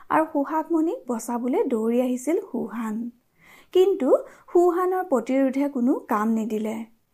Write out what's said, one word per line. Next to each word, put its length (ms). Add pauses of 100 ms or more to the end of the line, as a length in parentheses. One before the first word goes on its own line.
আৰু 160
সুহাগমণিক 720 (100)
বচাবলৈ 560
দৌৰি 360
আহিছিল 400 (120)
সুহান। 580 (600)
কিন্তু 440 (360)
সুহানৰ 520
প্ৰতিৰোধে 640
কোনো 260
কাম 340
নিদিলে। 580 (280)